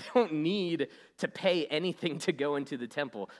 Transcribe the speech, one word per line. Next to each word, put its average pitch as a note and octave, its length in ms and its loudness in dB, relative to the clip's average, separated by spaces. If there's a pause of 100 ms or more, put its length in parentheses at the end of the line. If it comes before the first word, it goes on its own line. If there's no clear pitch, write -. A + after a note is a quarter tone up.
(140)
don't G#3+ 200 4
need E3+ 560 0 (300)
to F#3 80 -2
pay F3+ 400 2
anything D#3+ 520 -2
to F3 140 0
go C#3+ 240 0
into C#3+ 180 -4
the A#2+ 120 -4
temple. A2+ 420 -4 (100)